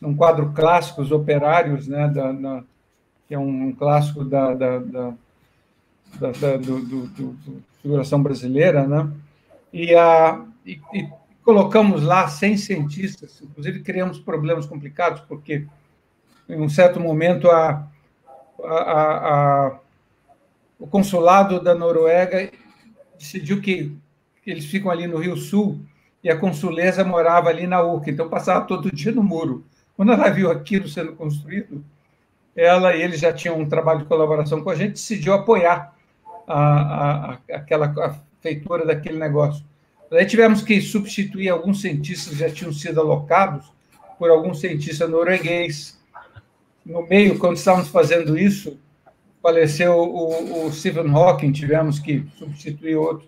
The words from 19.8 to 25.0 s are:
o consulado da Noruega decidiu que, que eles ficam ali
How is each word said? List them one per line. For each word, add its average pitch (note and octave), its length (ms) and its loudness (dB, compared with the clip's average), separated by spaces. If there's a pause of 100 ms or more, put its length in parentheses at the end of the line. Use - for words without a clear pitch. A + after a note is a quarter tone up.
o - 80 -20
consulado F#3 720 4
da F3 160 2
Noruega E3+ 800 0 (640)
decidiu F#3 440 -6
que, D#3+ 340 -6 (480)
que G3+ 60 -12
eles D3+ 160 -10
ficam F#3+ 240 -4
ali F3 160 -4